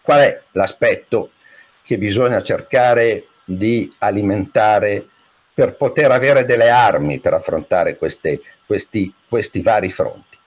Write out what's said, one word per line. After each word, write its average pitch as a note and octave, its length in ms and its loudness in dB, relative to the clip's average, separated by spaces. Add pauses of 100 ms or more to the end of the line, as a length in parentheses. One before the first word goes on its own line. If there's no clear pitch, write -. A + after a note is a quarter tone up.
Qual D3 180 2
è - 220 2 (100)
l'aspetto G2+ 800 -2 (520)
che A#2 140 -4
bisogna G#2 440 0
cercare A#2 840 0 (180)
di G#2 540 -4
alimentare G2+ 1080 0 (480)
per B2+ 220 0
poter C#3 360 0
avere B2+ 340 2
delle A#2 240 4
armi F#2+ 500 2
per - 140 -2
affrontare E2 640 -2
queste, D#2 420 -6 (260)
questi, G2 480 -6 (140)
questi G#2+ 320 -4
vari F#2+ 320 0
fronti? - 560 -8